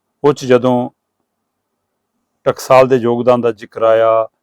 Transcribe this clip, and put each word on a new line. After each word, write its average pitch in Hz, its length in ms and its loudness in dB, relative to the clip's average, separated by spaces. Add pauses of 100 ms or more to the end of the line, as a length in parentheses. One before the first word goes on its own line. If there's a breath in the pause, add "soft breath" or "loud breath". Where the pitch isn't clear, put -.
(240)
ਉਹ 143 100 2
'ਚ 135 120 -10
ਜਦੋਂ 123 440 0 (1600)
ਟਕਸਾਲ 131 420 2
ਦੇ 131 80 0
ਯੋਗਦਾਨ 120 460 0
ਦਾ 117 100 -2
ਜ਼ਿਕਰ 110 320 -14
ਆਇਆ, 113 440 0 (160)